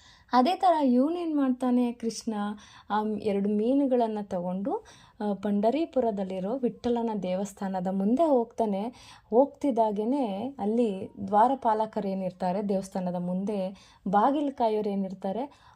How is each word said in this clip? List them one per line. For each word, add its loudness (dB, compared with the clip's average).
ಅದೇ 4
ಥರ 4
ಇವ್ನೇನ್ 2
ಮಾಡ್ತಾನೆ 0
ಕೃಷ್ಣ, -6
ಆ 0
ಎರಡು -2
ಮೀನುಗಳನ್ನ 2
ತಗೊಂಡು, -4
ಆ, -2
ಪಂಡರೀಪುರದಲ್ಲಿರೋ 0
ವಿಠ್ಠಲನ -2
ದೇವಸ್ಥಾನದ -4
ಮುಂದೆ 2
ಹೋಗ್ತಾನೆ. 0
ಹೋಗ್ತಿದ್ದಾಗೇನೆ 0
ಅಲ್ಲಿ 0
ದ್ವಾರಪಾಲಕರು 2
ಏನಿರ್ತಾರೆ -4
ದೇವಸ್ಥಾನದ -2
ಮುಂದೆ, -4
ಬಾಗಿಲು 2
ಕಾಯೋರು 0
ಏನಿರ್ತಾರೆ, -6